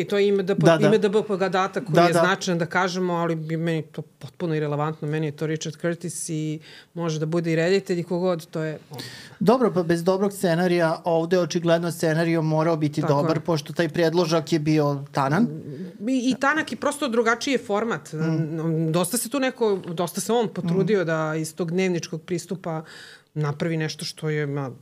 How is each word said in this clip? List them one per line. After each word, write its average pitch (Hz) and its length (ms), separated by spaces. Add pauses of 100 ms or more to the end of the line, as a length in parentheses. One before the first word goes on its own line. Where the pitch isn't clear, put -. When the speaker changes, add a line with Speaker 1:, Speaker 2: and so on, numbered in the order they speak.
Speaker 1:
to 202 140
je 202 100
ime 196 140
D 190 120
P, 165 60
Speaker 2:
Da, 165 160
da. 202 100
Speaker 1:
ime 214 120
D 202 100
B 208 140
P 202 140
Gadata 190 440
koji 151 140
Speaker 2:
Da, 170 80
Speaker 1:
je 170 100
Speaker 2:
da. 170 60
Speaker 1:
značajan, 180 400
da 165 80
kažemo, 180 480
ali 170 220
bi 160 200
meni 160 280
to 156 180
potpuno - 520
irelevantno, 151 540
meni 156 180
je 147 60
to 156 140
Richard 156 300
Curtis 170 520
i 156 320 (320)
može 165 260
da 160 80
bude 165 260
i 160 40
reditelj 185 440
i 160 40
kogod, 175 420
to 165 140
je 156 180 (120)
on. 135 80 (420)
Speaker 2:
Dobro, 214 320
pa 180 100
bez 170 220
dobrog 190 280
scenarija, 170 760
ovde 170 300
je 180 40
očigledno 170 520
scenario 165 500
morao 156 340
biti 151 240
Speaker 1:
Tako 151 140
Speaker 2:
dobar, 143 220
Speaker 1:
je. 156 60
Speaker 2:
pošto 156 300
taj 170 180
predložak 160 640
je 165 80
bio 147 520
tanan. 151 340 (540)
Speaker 1:
I, 254 300
i 247 60
tanak 294 360
i 233 60
prosto 285 300
drugačiji 233 440
je 240 80
format. 214 520
Speaker 2:
Mm. 160 800
Speaker 1:
Dosta 180 240
se 226 120
tu 285 120
neko, 233 380
dosta 165 420
se 214 120
on 233 160
potrudio 185 540
Speaker 2:
Mm. 160 40
Speaker 1:
da 156 300
iz 156 180
tog 175 160
dnevničkog 175 520
pristupa 170 600 (560)
napravi 151 380
nešto 156 280
što - 260
je, 151 160
ma, 139 240 (120)